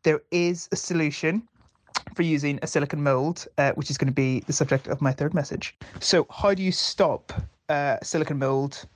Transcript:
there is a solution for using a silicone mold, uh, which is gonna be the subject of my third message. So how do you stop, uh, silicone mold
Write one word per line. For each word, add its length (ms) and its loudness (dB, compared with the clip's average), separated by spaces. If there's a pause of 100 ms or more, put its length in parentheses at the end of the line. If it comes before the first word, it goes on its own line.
there 180 4 (100)
is 400 0
a 60 -2
solution 680 0 (720)
for 60 -2
using 400 2
a 60 -4
silicone 360 0
mold, 420 2 (120)
uh, 160 4
which 160 -4
is 80 -4
gonna 160 2
be 280 2
the 120 -4
subject 340 2
of 140 -2
my 100 2
third 220 -2
message. 420 -4 (240)
So 320 2
how 220 2
do 100 -2
you 80 2
stop, 640 0 (340)
uh, 360 0
silicone 360 -2
mold 460 -2 (100)